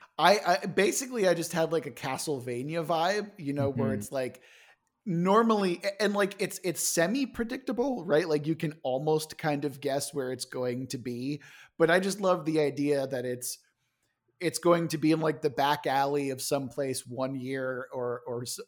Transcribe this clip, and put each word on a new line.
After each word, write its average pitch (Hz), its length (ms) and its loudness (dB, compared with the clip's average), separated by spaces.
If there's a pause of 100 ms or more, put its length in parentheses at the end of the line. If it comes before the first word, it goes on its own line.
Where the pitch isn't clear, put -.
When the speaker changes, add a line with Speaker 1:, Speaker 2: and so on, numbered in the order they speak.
(160)
Speaker 1:
I, 180 460 4
I 202 40 -4
basically, 214 600 0
I 175 80 6
just 165 180 -4
had, 160 200 0
like, 156 140 0
a 139 40 -10
Castlevania 131 920 -4
vibe, 185 540 0
you 143 140 -4
know, 143 180 0
where 131 220 0
Speaker 2:
Mm-hmm. - 20 -2
Speaker 1:
it's 104 180 -8
like, 131 300 -6 (640)
normally, 196 800 4
a-, 202 180 -2
and, 208 120 4
like, 202 240 2
it's, 196 260 -4
it's 175 220 -2
semi-predictable, 240 1160 -2
right? 165 240 2
Like, 151 180 0
you 160 80 2
can 156 280 -4
almost 151 560 0
kind 147 260 -2
of 135 160 -4
guess 139 340 -2
where 131 180 -2
it's 127 120 -6
going 127 440 -4
to 139 100 -6
be, 127 440 -6 (360)
but 165 120 6
I 180 100 6
just 196 200 -2
love 180 240 2
the 156 160 2
idea 143 460 2
that 127 180 -4
it's, 123 340 -6 (800)
it's 160 180 0
going 170 300 4
to 160 100 -2
be 156 140 4
in, 160 80 2
like, 156 220 0
the 151 80 2
back 147 360 0
alley 139 440 2
of 127 120 -6
some 139 260 -2
place 131 380 -4
one 131 300 -4
year 131 560 -6
or, 123 340 -4
or 123 160 -6
s-, - 260 -8